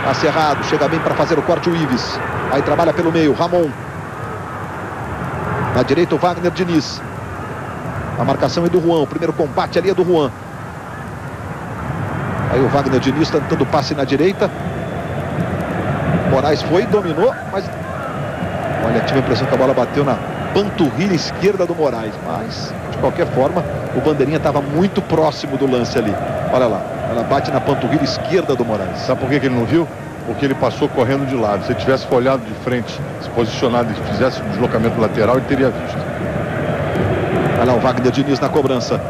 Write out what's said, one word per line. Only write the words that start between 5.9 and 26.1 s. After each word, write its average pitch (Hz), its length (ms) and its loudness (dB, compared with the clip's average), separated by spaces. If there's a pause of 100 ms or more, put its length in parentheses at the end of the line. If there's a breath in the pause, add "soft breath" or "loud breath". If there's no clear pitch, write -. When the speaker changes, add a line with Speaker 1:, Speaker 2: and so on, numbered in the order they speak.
Speaker 1:
o 143 40 0
Wagner 175 340 2
Diniz. 170 500 0 (1120)
A 117 80 0
marcação 143 400 0
é 170 40 2
do 170 120 4
Juan, 165 200 4
o 135 60 2
primeiro 156 260 -2
combate 165 480 0
ali 185 100 2
é 185 40 2
do 180 100 4
Juan. 156 260 4 (2250)
Aí 127 80 4
o 127 80 4
Wagner 131 320 2
Diniz 135 300 0
tentando 147 360 0
passe 147 300 0
na 139 80 0
direita. 165 440 2 (1800)
Moraes 139 320 2
foi, 185 240 4
dominou, 190 480 4 (180)
mas... - 160 -2 (1160)
Olha, 117 140 4
tive 135 180 2
a 127 40 4
impressão 127 260 2
que 123 60 2
a 123 40 2
bola 131 160 4
bateu 139 300 2
na 123 120 2 (380)
panturrilha 180 600 2
esquerda 180 520 2
do 170 80 -2
Moraes, 120 400 0 (120)
mas 90 460 -6 (180)
de - 80 -6
qualquer 143 280 0
forma 139 360 2 (320)
o 127 60 2
bandeirinha 143 400 2
tava 143 220 2
muito 170 400 0
próximo 151 560 0
do 139 120 2
lance 123 280 0
ali. 107 160 0 (360)